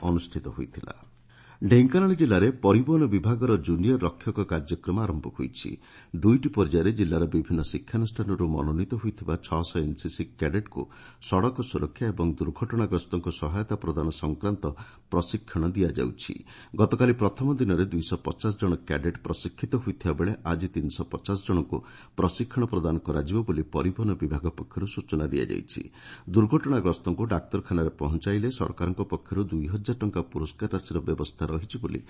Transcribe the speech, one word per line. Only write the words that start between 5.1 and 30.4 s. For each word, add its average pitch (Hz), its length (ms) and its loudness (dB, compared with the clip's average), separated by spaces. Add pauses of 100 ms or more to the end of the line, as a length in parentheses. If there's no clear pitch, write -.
ହୋଇଛି। - 380 -8 (460)
ଦୁଇଟି 120 340 6
ପର୍ଯ୍ୟାୟରେ 87 420 4
ଜିଲ୍ଲାର 85 400 2
ବିଭିନ୍ନ 82 320 0
ଶିକ୍ଷାନୁଷ୍ଠାନରୁ 101 840 -2
ମନୋନୀତ 78 480 0
ହୋଇଥିବା 98 440 -4
ଛଅଶହ 82 400 -2
ଏନ୍ସିସି 76 440 -4 (120)
କ୍ୟାଡେଟ୍କୁ 90 460 -4 (420)
ସଡ଼କ 113 400 2
ସୁରକ୍ଷା - 440 -4
ଏବଂ 87 280 0
ଦୁର୍ଘଟଣାଗ୍ରସ୍ତଙ୍କ 90 960 -2
ସହାୟତା 101 440 -4
ପ୍ରଦାନ 80 340 -2
ସଂକ୍ରାନ୍ତ 80 540 -4 (440)
ପ୍ରଶିକ୍ଷଣ 85 640 -2
ଦିଆଯାଉଛି। 69 640 -2 (420)
ଗତକାଲି 123 380 4
ପ୍ରଥମ 120 420 0
ଦିନରେ 95 300 2
ଦୁଇଶହ 85 340 -4
ପଚାଶ - 400 -4
ଜଣ 92 140 2 (100)
କ୍ୟାଡେଟ୍ 82 400 -2
ପ୍ରଶିକ୍ଷିତ - 520 -6
ହୋଇଥିବା 95 380 -2
ବେଳେ 87 200 0 (100)
ଆଜି 85 240 -2
ତିନିଶହ 78 400 -4
ପଚାଶ - 380 -4
ଜଣଙ୍କୁ 82 320 0 (380)
ପ୍ରଶିକ୍ଷଣ 117 500 0
ପ୍ରଦାନ 82 340 0
କରାଯିବ 76 420 -2
ବୋଲି 85 300 -2
ପରିବହନ 92 380 0 (100)
ବିଭାଗ 76 320 -2
ପକ୍ଷରୁ - 360 -8
ସୂଚନା 78 400 -4
ଦିଆଯାଇଛି। 64 540 -4 (460)
ଦୁର୍ଘଟଣାଗ୍ରସ୍ତଙ୍କୁ 104 960 2
ଡାକ୍ତରଖାନାରେ 85 720 0
ପହଞ୍ଚାଇଲେ 101 560 0
ସରକାରଙ୍କ 92 560 -4
ପକ୍ଷରୁ 90 360 -4
ଦୁଇ 80 240 -2
ହଜାର 104 280 -4
ଟଙ୍କା 101 320 -2
ପୁରସ୍କାର 80 440 -6